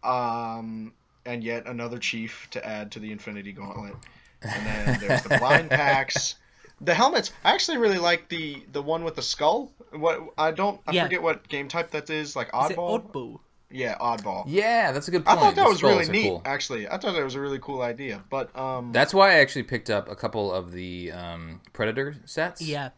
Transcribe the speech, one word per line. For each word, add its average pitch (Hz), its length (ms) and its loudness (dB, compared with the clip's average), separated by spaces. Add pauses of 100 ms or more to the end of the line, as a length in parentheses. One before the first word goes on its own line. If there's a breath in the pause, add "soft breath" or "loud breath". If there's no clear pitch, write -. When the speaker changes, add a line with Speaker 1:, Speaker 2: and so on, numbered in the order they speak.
Speaker 1:
Um, 113 880 -4 (320)
and 120 180 -8
yet 117 240 -6
another 120 320 -8
chief - 520 -6
to - 140 -8
add 107 280 -8
to 113 60 -14
the 107 120 -10
Infinity 104 400 -12
Gauntlet. 101 440 -12 (460 soft breath)
And 107 240 -6
then 107 340 0
there's 104 240 2
the - 140 2
blind 147 320 4
Speaker 2:
<laughs> - 20 2
Speaker 1:
packs. 139 640 0 (460 soft breath)
The 165 120 2
helmets, 247 380 2 (120)
I 196 100 6
actually - 240 0
really 214 220 4
like 170 300 2
the, 151 420 -8
the 143 100 -4
one 160 220 -2
with 165 120 -6
the 131 60 -6
skull. 170 500 0 (200)
What, 156 460 -2
I 156 140 2
don't, 196 360 0
I 151 60 -2
Speaker 3:
Yeah. 175 100 4
Speaker 1:
forget 170 180 -2
what 160 280 0
game 143 180 -6
type 165 240 -4
that 151 180 -6
is, 151 280 -4
like 117 100 -4
Speaker 3:
Is 139 240 0
it 175 60 -4
Speaker 1:
Oddball? 175 340 -4
Speaker 3:
Oddball? 120 280 -10 (320)
Speaker 1:
Yeah, 127 280 -4
Oddball. 107 480 -2
Speaker 2:
Yeah, 208 440 2
that's 139 180 -4
a - 20 -4
good 170 160 2
Speaker 1:
I 208 80 10
Speaker 2:
point. - 60 0
Speaker 1:
thought 403 160 6
that 392 80 6
Speaker 2:
The 254 40 10
Speaker 1:
was 190 140 2
really - 120 8 (100)
Speaker 2:
skulls 156 40 -4
are - 40 -2
Speaker 1:
neat, 214 160 2
Speaker 2:
cool. 87 140 -4
Speaker 1:
actually. 131 440 -4
I 185 100 -4
thought 196 160 -2
that 156 100 0
was 131 120 -4
a 139 40 -6
really 139 200 -4
cool 135 240 -6
idea, 120 480 -6
but, 135 260 -4
um, 127 360 -4
Speaker 2:
That's 131 200 4
why 196 200 10
I - 20 10
actually 139 280 6
picked 117 280 -4
up 101 180 0
a 98 60 -10
couple 107 360 -2
of 90 200 -4
the, 90 400 -8
um, 85 500 -12 (100)
Predator 131 440 -2 (100)
sets. 170 380 -4
Speaker 3:
Yeah. 143 340 -6